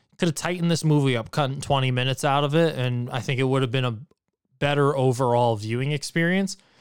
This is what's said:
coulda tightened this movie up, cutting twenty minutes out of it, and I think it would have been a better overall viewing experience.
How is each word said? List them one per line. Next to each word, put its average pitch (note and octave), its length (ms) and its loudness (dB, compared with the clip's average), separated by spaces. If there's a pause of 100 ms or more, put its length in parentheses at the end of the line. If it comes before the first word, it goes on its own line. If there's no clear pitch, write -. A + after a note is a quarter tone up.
(160)
coulda F3 160 0
tightened E3+ 380 -2
this D#3+ 140 0
movie C#3+ 320 2
up, A2 140 -6
cutting C#3 300 -2
twenty C3+ 300 0
minutes B2+ 340 -2
out C#3+ 200 2
of C#3+ 100 0
it, D#3+ 240 2
and B2 320 -4
I C3 100 -4
think B2+ 200 -2
it C3+ 40 2
would C3 180 2
have C3+ 100 0
been C3 120 0
a A#2+ 140 -4 (640)
better C#3+ 360 2
overall A#2+ 600 2
viewing A#2 360 -4
experience. F3 640 -2 (240)